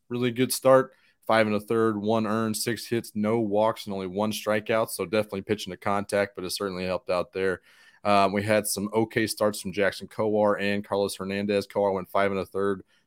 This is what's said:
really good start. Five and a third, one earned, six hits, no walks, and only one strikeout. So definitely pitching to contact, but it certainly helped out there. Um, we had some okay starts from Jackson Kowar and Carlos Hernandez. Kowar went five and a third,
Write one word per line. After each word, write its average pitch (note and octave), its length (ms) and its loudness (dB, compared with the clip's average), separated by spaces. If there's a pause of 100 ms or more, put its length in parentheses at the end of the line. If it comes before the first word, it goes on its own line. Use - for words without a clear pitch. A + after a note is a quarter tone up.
really B2 240 -2
good B2+ 220 0
start. C3 400 4 (340)
Five A2 200 6
and G#2+ 100 0
a - 20 -2
third, A2+ 380 0
one A2 280 0
earned, A2 300 -2
six A#2+ 320 -4
hits, A#2 280 -2
no G#2+ 240 0
walks, G#2+ 460 0
and G#2 80 -8
only F#2+ 140 -6
one G2+ 240 -2
strikeout. G#2+ 600 0
So G2 140 -4
definitely G#2 360 -2
pitching G2+ 300 -4
to F2 60 -10
contact, G2+ 580 -2
but F#2 100 -8
it F2+ 60 -8
certainly F#2 340 -4
helped F2+ 240 -4
out F2+ 240 -2
there. F#2+ 280 -2 (440)
Um, G2+ 260 6
we G2+ 120 0
had G#2+ 240 2
some G2+ 260 -2
okay A2+ 340 0
starts G#2 320 -2
from F#2+ 140 -8
Jackson G2 340 -2
Kowar G#2 540 0
and G2+ 240 -2
Carlos G2+ 320 -2
Hernandez. G2+ 500 -2
Kowar G2+ 280 0
went F#2 120 -6
five G2 240 2
and F#2+ 80 -2
a F#2 60 -4
third, G2 380 -2 (240)